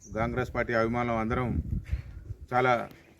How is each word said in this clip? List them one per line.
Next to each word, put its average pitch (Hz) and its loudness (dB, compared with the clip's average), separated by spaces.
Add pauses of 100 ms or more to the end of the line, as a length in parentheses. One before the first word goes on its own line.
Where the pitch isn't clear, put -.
(140)
కాంగ్రెస్ 120 -2
పార్టీ 120 0
అభిమానులు 117 2
అందరం 113 0 (920)
చాలా 123 4 (300)